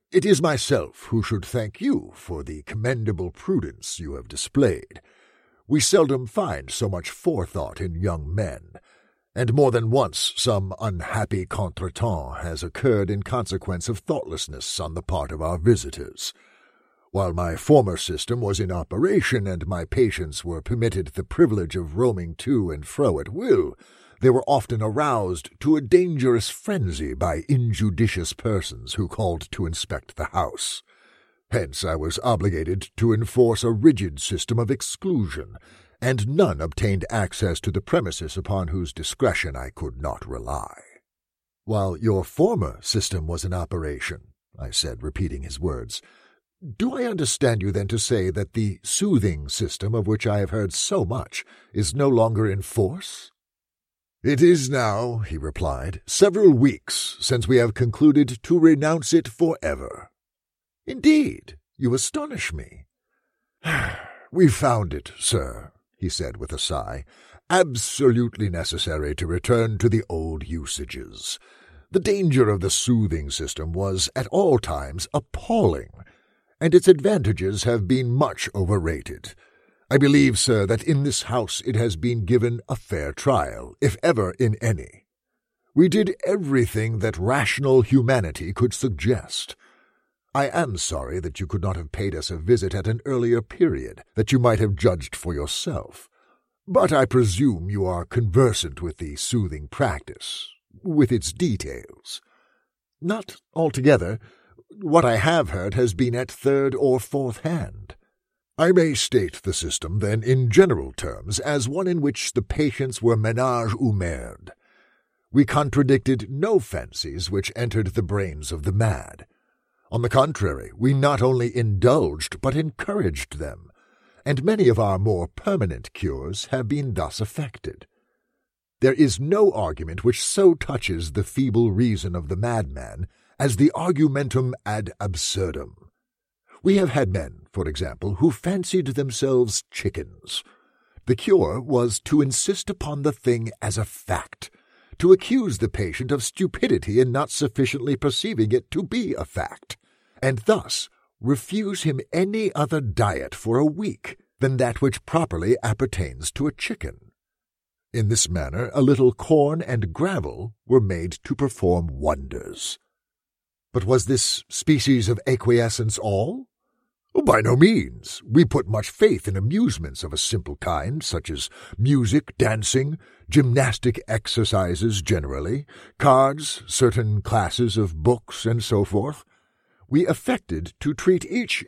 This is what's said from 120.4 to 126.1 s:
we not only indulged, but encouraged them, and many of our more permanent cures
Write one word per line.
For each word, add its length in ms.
we 180
not 280
only 340
indulged, 840
but 140
encouraged 800
them, 340
and 180
many 240
of 120
our 180
more 300
permanent 640
cures 520